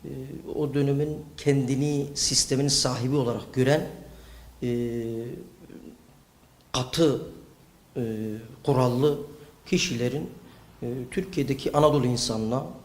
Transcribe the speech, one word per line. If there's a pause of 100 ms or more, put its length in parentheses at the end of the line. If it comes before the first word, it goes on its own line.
e, (460)
o
dönemin (200)
kendini
sistemin
sahibi
olarak
gören, (760)
e, (1700)
katı, (760)
e, (600)
kurallı (460)
kişilerin, (540)
e, (180)
Türkiye'deki
Anadolu
insanına (200)